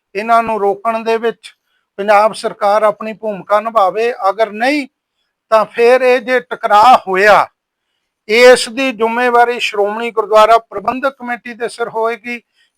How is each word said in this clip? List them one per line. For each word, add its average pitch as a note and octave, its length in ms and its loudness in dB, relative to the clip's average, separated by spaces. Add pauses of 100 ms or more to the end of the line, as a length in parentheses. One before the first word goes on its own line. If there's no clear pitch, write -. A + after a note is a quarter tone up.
(140)
ਇਹਨਾਂ A3+ 280 0
ਨੂੰ A3 180 -4
ਰੋਕਣ G3+ 380 -2
ਦੇ A3+ 180 -4
ਵਿੱਚ A3 400 -8 (400)
ਪੰਜਾਬ G#3 360 2
ਸਰਕਾਰ G#3+ 500 -2
ਆਪਣੀ G#3+ 300 -2
ਭੂਮਿਕਾ G#3 480 -4
ਨਿਭਾਵੇ। A3 540 -2 (140)
ਅਗਰ G#3 220 -2
ਨਹੀਂ C4 380 -4 (640)
ਤਾਂ A3 140 2
ਫਿਰ A#3+ 360 2
ਇਹ B3+ 200 2
ਜੇ B3 200 -2
ਟਕਰਾਅ A3+ 580 2 (100)
ਹੋਇਆ, F#3+ 400 4 (800)
ਇਸ B3 400 6
ਦੀ C4 240 -4
ਜ਼ਿੰਮੇਵਾਰੀ A#3+ 680 0
ਸ਼੍ਰੋਮਣੀ G#3+ 500 -4
ਗੁਰਦੁਆਰਾ G#3+ 480 4
ਪ੍ਰਬੰਧਕ A#3+ 600 -8
ਕਮੇਟੀ A#3+ 360 -12
ਦੇ A3 140 -8
ਸਿਰ A#3 200 -10
ਹੋਏਗੀ, A3+ 540 -6 (360)